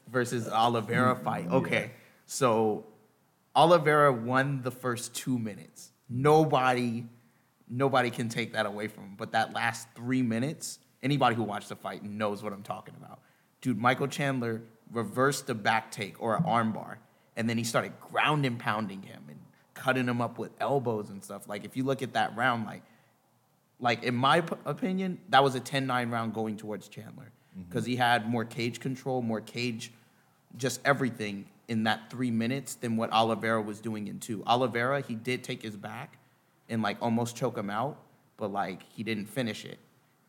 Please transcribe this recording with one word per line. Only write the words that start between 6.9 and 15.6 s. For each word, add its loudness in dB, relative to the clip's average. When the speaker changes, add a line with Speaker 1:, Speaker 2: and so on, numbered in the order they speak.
Speaker 1:
nobody 2
can -4
take -4
that 0
away -4
from -14
him. -16
But -8
that 2
last -4
three 0
minutes, -2
anybody 2
who 0
watched -6
the -10
fight -10
knows -4
what -6
I'm -14
talking -10
about. -20
Dude, 0
Michael 2
Chandler -2
reversed 0
the -2
back 0